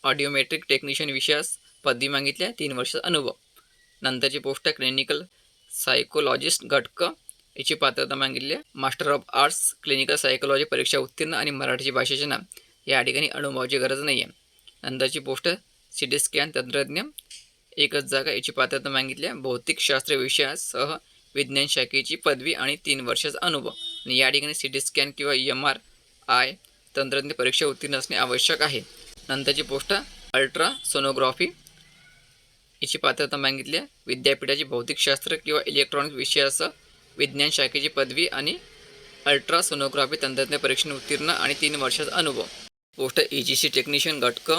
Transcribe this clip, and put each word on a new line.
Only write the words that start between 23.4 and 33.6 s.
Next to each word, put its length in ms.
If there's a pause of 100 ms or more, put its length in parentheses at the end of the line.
अनुभव 280
आणि 480
या 120
ठिकाणी 240
सीटी 280
स्कॅन 300
किंवा 220
एमआरआय 1200 (420)
तंत्रज्ञ 360
परीक्षा 340
उत्तीर्ण 300
असणे 220
आवश्यक 440
आहे. 200 (480)
नंतरची 320
पोस्ट 320
आहे 400
अल्ट्रासोनोग्राफी, 1120 (1400)
याची 160
पात्रता 400
मागितली 400